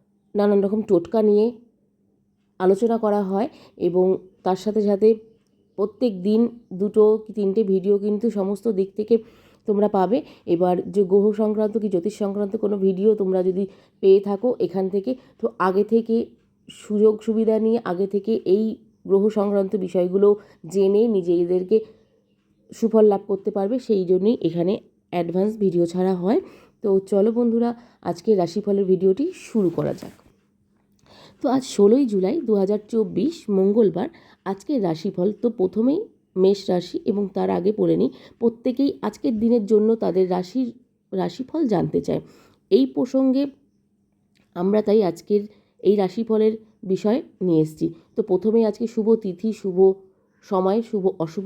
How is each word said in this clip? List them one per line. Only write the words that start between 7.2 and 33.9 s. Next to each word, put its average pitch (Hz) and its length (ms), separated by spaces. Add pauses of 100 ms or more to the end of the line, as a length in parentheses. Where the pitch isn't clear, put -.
তিনটে 196 300
ভিডিও 190 360
কিন্তু 208 320
সমস্ত 196 380
দিক 196 280
থেকে 214 180 (540)
তোমরা 202 200
পাবে। 190 300 (280)
এবার 180 300 (140)
যে 196 140
গ্রহ 196 280
সংক্রান্ত 214 460
কি 208 100
জ্যোতিষ 190 300
সংক্রান্ত 202 380
কোনো 208 220
ভিডিও 190 360
তোমরা 190 280
যদি 185 220 (360)
পেয়ে 196 200
থাকো 202 280 (120)
এখান 185 280
থেকে, 196 220 (280)
তো 226 80 (120)
আগে 190 260
থেকে 226 320 (520)
সুযোগ 214 540
সুবিধা 220 360
নিয়ে 220 260
আগে 180 220
থেকে 196 260 (120)
এই 208 200 (420)
গ্রহ 196 220
সংক্রান্ত 202 480
বিষয়গুলো 185 520 (380)
জেনে 196 420
নিজেদেরকে 180 680 (960)
সুফল 220 340
লাভ 196 200
করতে 196 240
পারবে, 202 280
সেই 202 260
জন্যই 185 380
এখানে 170 320 (380)
অ্যাডভান্স 175 460
ভিডিও 175 280
ছাড়া 185 280
হয়। 190 260 (420)
তো 220 60 (220)
চলো 208 220
বন্ধুরা, 233 380 (320)
আজকে 175 320
রাশিফলের 196 500
ভিডিওটি 190 400 (100)
শুরু 202 360
করা 147 240
যাক। - 220 (1200)
তো 294 80
আজ 262 160
ষোলোই 220 420
জুলাই 202 340
দু 226 140
হাজার 202 340
চব্বিশ 220 480 (140)
মঙ্গলবার, 196 580 (360)